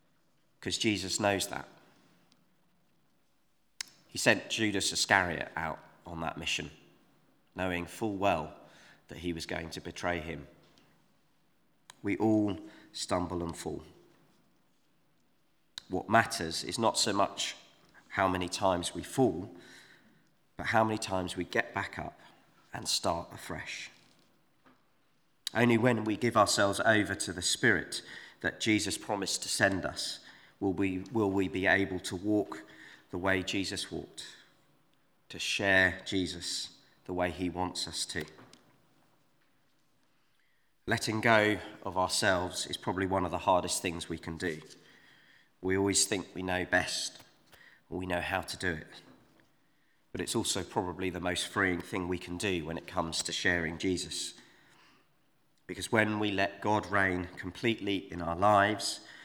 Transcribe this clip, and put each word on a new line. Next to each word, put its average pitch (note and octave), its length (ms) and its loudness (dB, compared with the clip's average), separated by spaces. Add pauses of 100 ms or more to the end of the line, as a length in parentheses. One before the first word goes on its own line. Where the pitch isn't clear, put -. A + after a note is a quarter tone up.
(600)
'cause - 160 -4
Jesus F#2+ 440 0
knows G2+ 280 4
that. - 200 -8 (2500)
He - 100 -10
sent - 320 4
Judas G2+ 420 0
Iscariot F#2 640 2
out D#2+ 220 -4 (260)
on E2+ 160 -10
that D2+ 160 -4
mission, D#2 340 -4 (840)
knowing F2+ 320 -2
full G#2 300 -4
well F#2 380 2 (540)
that - 100 -14
he F2 140 -4
was D#2+ 140 -8
going E2 240 -6
to F2+ 100 -10
betray F2 400 -2
him. D#2 260 -8 (1600)
We G2+ 140 0
all G#2+ 420 2 (340)
stumble F2+ 500 -2
and E2 140 -4
fall. D#2+ 280 -8 (2000)
What F#2 200 -4
matters G2 560 2
is - 140 -6
not A2+ 200 2
so A2 140 2
much - 420 0 (540)
how G2 180 2
many F2+ 220 0
times F2+ 460 0
we F2 80 -8
fall, G2+ 520 0 (1040)
but - 120 -6
how A2+ 140 6
many A2 160 0
times F#2 380 -2
we F2+ 80 -2
get - 300 -2
back - 240 -6
up - 200 -10 (540)
and - 160 -8
start E2+ 440 0
afresh. - 580 -10 (1600)
Only A#2+ 240 6
when A2+ 260 4
we G#2+ 120 0
give A#2 200 0
ourselves G2+ 440 4
over G#2 340 4
to F#2+ 180 -4
the F2 100 -6
Spirit - 600 2 (380)
that - 200 -4
Jesus G2+ 360 2
promised G2 460 -4
to - 60 -8
send G2 360 2
us - 360 -8 (380)
will G2 140 0
we, F#2 260 0 (140)
will G#2+ 180 2
we F#2+ 180 2
be F2+ 180 0
able F#2+ 340 2
to - 160 -6
walk G#2 480 0 (460)
the F#2 80 -6
way F#2+ 240 2
Jesus F#2+ 480 -4
walked, - 340 -10 (1040)
to - 100 -12
share F#2+ 640 4
Jesus E2+ 680 -4 (360)
the F#2 60 -8
way F2+ 180 0
he F2 200 -2
wants F2 380 -4
us - 180 -6
to. - 180 -4 (2500)
Letting A2 340 -2
go G#2+ 380 6 (240)
of F#2 160 -4
ourselves F#2 680 2
is - 100 -6
probably F#2+ 300 -2
one F#2+ 180 2
of E2+ 80 -4
the F2+ 60 -2
hardest F2+ 440 2
things E2+ 260 -4
we E2 100 -6
can E2 180 -8
do. E2 240 -4 (1000)
We F#2+ 160 2
always G2 280 4
think F#2+ 300 -2
we F2+ 80 -6
know F#2 220 0
best, - 540 -2 (720)
or E2+ 100 -6
we F#2 80 -4
know F2 140 -2
how F#2 220 -2
to - 140 -10
do F#2 160 -2
it. - 300 -12 (1120)
But F#2+ 80 -4
it's - 140 -4
also G2+ 280 0
probably F#2 480 -4
the F2 100 -6
most F2+ 280 -2
freeing F#2 320 2
thing F2+ 260 -4
we F2+ 120 0
can F2 200 -8
do F#2 260 0
when E2 140 -6
it - 80 -12
comes E2 380 -2
to E2 80 -8
sharing E2+ 460 0
Jesus. F2 560 -2 (1300)
Because F#2 260 -8
when G#2+ 260 4
we G#2 140 0
let G2 280 0
God G#2 300 0
reign F#2 460 2
completely G2+ 760 -2
in F2+ 80 -6
our E2+ 160 -2
lives, G#2 640 4 (240)